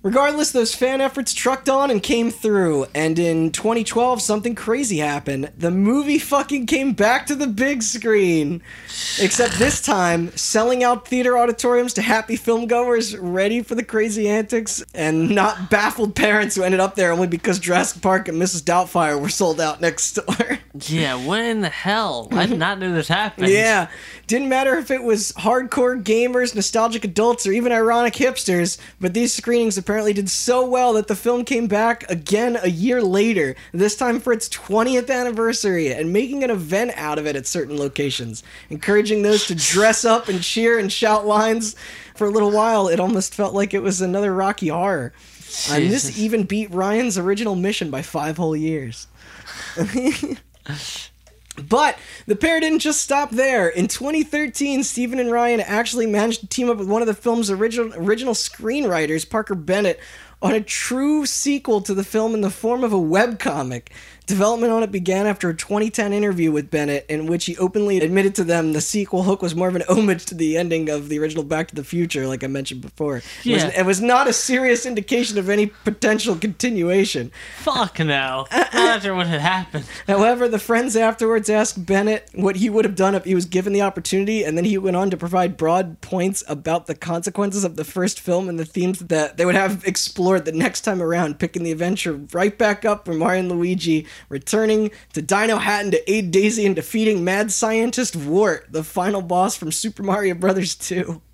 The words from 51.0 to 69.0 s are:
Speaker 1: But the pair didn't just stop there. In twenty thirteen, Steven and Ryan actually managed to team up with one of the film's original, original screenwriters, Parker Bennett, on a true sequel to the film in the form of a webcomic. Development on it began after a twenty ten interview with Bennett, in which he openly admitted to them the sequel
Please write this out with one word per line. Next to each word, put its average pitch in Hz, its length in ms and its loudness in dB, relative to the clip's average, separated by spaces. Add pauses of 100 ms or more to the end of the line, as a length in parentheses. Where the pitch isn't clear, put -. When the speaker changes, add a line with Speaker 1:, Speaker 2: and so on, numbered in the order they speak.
Speaker 1:
But 254 300 2 (300)
the 208 100 2
pair 320 240 2
didn't 311 180 2
just 302 220 0
stop 285 300 0
there. 240 360 2
In 175 220 0
twenty 302 340 -2
thirteen, 285 600 -2
Steven 247 360 -4
and 240 120 0
Ryan 240 280 2
actually 226 480 -2
managed 214 340 0
to 196 60 -16
team 240 220 -2
up 233 80 0
with 196 100 -6
one 220 140 2
of 233 60 0
the 208 60 0
film's 233 380 0
original, 226 440 -2
original 220 380 0
screenwriters, 175 960 -2
Parker 214 260 -2
Bennett, 180 440 0 (420)
on 196 140 2
a 220 60 2
true 277 640 0
sequel 269 560 0
to 196 120 -4
the 196 120 -2
film 220 280 0
in 214 80 0
the 196 80 0
form 247 360 -2
of 214 80 0
a 196 40 2
webcomic. 160 920 0 (380)
Development 226 440 2
on 226 100 2
it 202 120 -2
began 190 340 0
after 190 220 -2
a 160 60 -2
twenty 208 340 -2
ten 208 240 -2
interview 185 400 2
with 147 180 -4
Bennett, 147 380 -2
in 156 160 -4
which 170 200 -2
he 170 120 -6
openly 196 420 0
admitted 190 360 2
to 185 100 0
them 165 260 2
the 151 80 0
sequel 190 440 -2